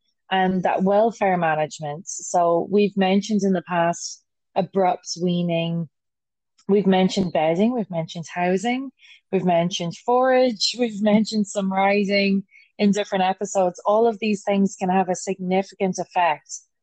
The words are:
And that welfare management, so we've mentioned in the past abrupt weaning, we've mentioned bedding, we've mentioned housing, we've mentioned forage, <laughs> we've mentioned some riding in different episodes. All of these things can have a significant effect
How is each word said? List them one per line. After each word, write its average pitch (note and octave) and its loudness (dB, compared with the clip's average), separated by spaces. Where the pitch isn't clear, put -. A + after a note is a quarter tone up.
And F#3 0
that F#3 0
welfare G3+ 2
management, D#3 -4
so E3+ 0
we've G3+ 2
mentioned G3 0
in F#3+ 2
the F3 -2
past E3+ -4
abrupt F#3+ -2
weaning, E3+ -2
we've G3 2
mentioned F#3+ 2
bedding, E3+ 2
we've A#3 -6
mentioned E3+ -8
housing, G3 -2
we've F#3 0
mentioned F3 0
forage, B3+ 2
<laughs> A3+ -18
we've A3 -2
mentioned G#3+ 2
some G3 -4
riding G3 0
in G#3 4
different G3+ 0
episodes. F#3 -2
All A3 4
of A3 -2
these G#3+ -2
things G3 0
can F#3 -4
have F#3 0
a F3+ 0
significant F#3 -4
effect E3+ -4